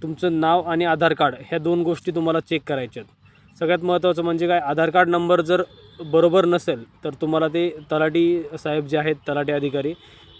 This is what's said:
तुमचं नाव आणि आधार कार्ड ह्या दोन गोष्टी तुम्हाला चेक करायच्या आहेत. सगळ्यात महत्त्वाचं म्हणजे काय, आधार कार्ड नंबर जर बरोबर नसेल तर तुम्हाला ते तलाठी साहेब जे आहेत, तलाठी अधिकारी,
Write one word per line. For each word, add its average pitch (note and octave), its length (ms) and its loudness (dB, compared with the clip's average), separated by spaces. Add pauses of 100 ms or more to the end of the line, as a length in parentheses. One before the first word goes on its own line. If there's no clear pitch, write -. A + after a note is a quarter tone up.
तुमचं D#3+ 380 -2
नाव E3 220 4
आणि E3 220 -2
आधार D#3+ 300 2
कार्ड C#3+ 260 0
ह्या E3 180 -6
दोन E3+ 240 0
गोष्टी E3+ 320 -4
तुम्हाला E3 260 0
चेक D#3+ 260 -4
करायच्या B2+ 360 -6
आहेत. - 120 -20 (440)
सगळ्यात E3+ 260 0
महत्त्वाचं F3 380 2
म्हणजे E3+ 260 0
काय, F3 100 4
आधार D#3 320 0
कार्ड F3+ 180 4
नंबर F3 320 2
जर E3 220 0 (420)
बरोबर E3 400 4
नसेल E3+ 600 -2
तर D#3 60 -6
तुम्हाला D#3 380 -2
ते E3+ 220 -2 (220)
तलाठी E3 500 0 (160)
साहेब D3+ 280 -4
जे D3+ 120 0
आहेत, D3+ 180 0
तलाठी C#3+ 360 -4
अधिकारी, C#3+ 400 -2 (480)